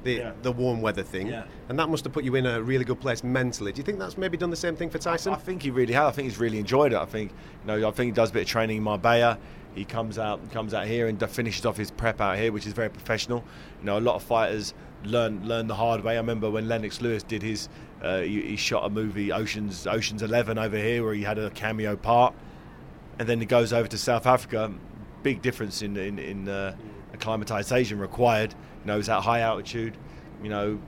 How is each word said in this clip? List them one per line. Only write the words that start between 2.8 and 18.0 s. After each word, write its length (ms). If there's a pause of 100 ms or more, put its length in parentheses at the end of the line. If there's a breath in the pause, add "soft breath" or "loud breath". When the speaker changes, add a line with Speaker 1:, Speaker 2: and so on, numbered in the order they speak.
Speaker 1:
good 160
place 240
mentally. 480
Do 80
you 60
think 140
that's 180
maybe 200
done 120
the 60
same 200
thing 140
for 80
Tyson? 360
Speaker 2:
I 40
think 260
he 80
really 220
has. 100
I 80
think 160
he's 120
really 200
enjoyed 320
it. 60
I 80
think, 260
you 360
know, 200
I 40
think 180
he 20
does 180
a 40
bit 80
of 60
training 300
in 60
Marbella. 560 (340 loud breath)
He 120
comes 340
out, 320
comes 220
out 140
here 200
and 100
d-, 80
finishes 400
off 120
his 120
prep 300
out 180
here, 140
which 160
is 60
very 160
professional. 560 (340 loud breath)
You 60
know, 120
a 40
lot 140
of 80
fighters 500 (320 loud breath)
learn, 420
learn 200
the 80
hard 280
way. 120
I 20
remember 340
when 160
Lennox 340
Lewis 220
did 180
his, 280 (320 loud breath)